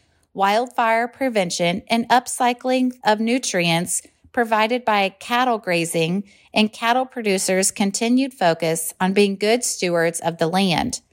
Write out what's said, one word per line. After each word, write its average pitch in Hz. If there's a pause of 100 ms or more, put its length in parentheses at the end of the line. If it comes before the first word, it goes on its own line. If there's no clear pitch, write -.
(320)
wildfire 226
prevention, 190
and 226
upcycling 254 (120)
of 214
nutrients 185 (300)
provided 226
by 202 (100)
cattle 240
grazing 170 (320)
and 214
cattle 240
producers' 196
continued 233
focus 165
on 185
being 202
good 214
stewards 170
of 170
the 165
land. 175 (120)